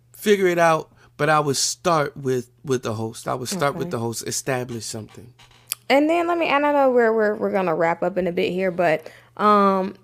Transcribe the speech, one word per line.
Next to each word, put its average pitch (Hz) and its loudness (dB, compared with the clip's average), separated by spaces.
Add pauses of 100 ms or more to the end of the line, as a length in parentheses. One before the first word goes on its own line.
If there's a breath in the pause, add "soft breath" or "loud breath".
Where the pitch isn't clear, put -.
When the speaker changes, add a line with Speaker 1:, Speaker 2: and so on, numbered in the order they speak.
(160)
Speaker 1:
figure 196 2
it 170 0
out, 165 2 (260 soft breath)
but 147 0
I 151 4
would 143 0
start 156 -2
with, 127 -4 (140)
with 127 -2
the 113 -4
host. 113 -8
I 131 -2
would 127 -8
start 147 -2
with - -6
Speaker 2:
Okay. 175 -10
Speaker 1:
the 131 -4
host, 117 -6
establish 123 -6
something. 113 -14 (560 loud breath)
Speaker 2:
And 285 4
then 339 0
let 339 -2
me, 320 0
and 285 0
I 294 2
know 277 4
we're, 240 4
we're, 214 2
we're 202 -2
gonna 185 0
wrap 170 0
up 185 -2
in 185 -2
a 170 -4
bit 185 -2
here, 185 -2
but, 170 0 (280 loud breath)
um, 196 2